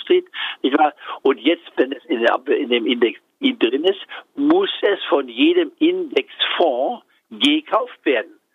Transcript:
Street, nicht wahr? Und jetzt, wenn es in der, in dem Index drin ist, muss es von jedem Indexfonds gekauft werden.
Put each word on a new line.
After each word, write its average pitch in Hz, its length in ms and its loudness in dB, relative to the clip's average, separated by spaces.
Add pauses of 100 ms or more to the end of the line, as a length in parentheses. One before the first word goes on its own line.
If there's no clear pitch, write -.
Street, 180 240 2 (340)
nicht 131 160 2
wahr? 151 160 2 (300)
Und 135 160 0
jetzt, 165 260 0 (120)
wenn 131 160 0
es - 120 -16
in 123 140 -2
der, 113 280 2
in 139 220 0
dem 117 160 0
Index 120 340 0 (200)
drin 131 460 0
ist, 196 160 0 (340)
muss 160 340 2 (120)
es 202 240 0
von 135 220 0
jedem 151 520 2
Indexfonds 170 1200 0 (280)
gekauft 151 760 -2
werden. 117 280 0 (220)